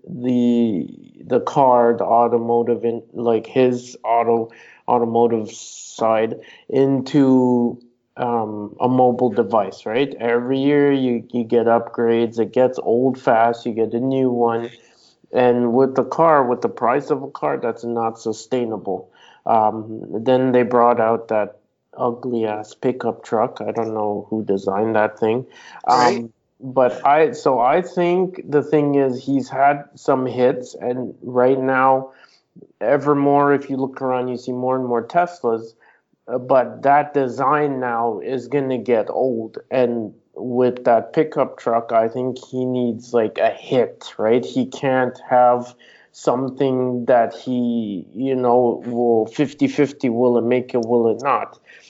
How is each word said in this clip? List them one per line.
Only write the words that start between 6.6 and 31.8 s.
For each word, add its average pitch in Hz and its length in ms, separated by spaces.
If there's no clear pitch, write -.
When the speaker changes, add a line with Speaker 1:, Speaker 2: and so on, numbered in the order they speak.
Speaker 1:
into, 131 1120
um, 107 640
a 123 80
mobile 127 400
device, 104 560
right? 135 340
Every 123 380
year 143 340
you, 127 400
you 123 120
get 113 240
upgrades, 117 720
it 104 120
gets 127 280
old 123 420
fast, 117 460
you 117 60
get 110 200
a 120 60
new 131 320
one. 117 400
And 120 420
with 135 220
the 131 80
car, 147 440
with 120 140
the 113 80
price 131 420
of 135 100
a 139 80
car, 143 280
that's 120 260
not 117 360
sustainable. 110 920
Um, 110 800
then 127 280
they 123 120
brought 120 360
out 113 280
that 107 320
ugly 120 500
ass 107 280
pickup 123 500
truck. - 380
I 104 100
don't 113 220
know 104 360
who 110 140
designed 101 520
that 107 240
thing. 117 260
Um, 127 140
Speaker 2:
Right. 120 300
Speaker 1:
but 127 440
I, 147 280
so 135 260
I 139 220
think 180 680
the 139 140
thing 147 320
is 135 280
he's 135 260
had 143 340
some 131 300
hits, 123 500
and 123 460
right 127 380
now, 131 520